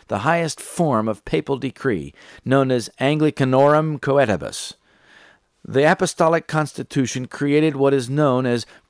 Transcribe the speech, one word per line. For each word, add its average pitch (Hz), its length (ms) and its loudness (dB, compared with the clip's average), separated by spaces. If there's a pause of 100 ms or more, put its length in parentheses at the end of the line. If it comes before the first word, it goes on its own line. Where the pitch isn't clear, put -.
the 101 140 -4
highest 160 400 -2
form 120 480 -2
of 104 160 -6
papal 139 340 -4
decree, 107 560 -6 (300)
known 131 260 2
as 123 180 -2 (120)
Anglicanorum 147 960 2
Coetibus. 110 760 -2 (920)
The 139 240 2
apostolic 170 560 0
constitution 131 800 -4
created 147 480 0
what 139 200 2
is 127 160 -2
known 135 340 2
as 120 220 -2 (240)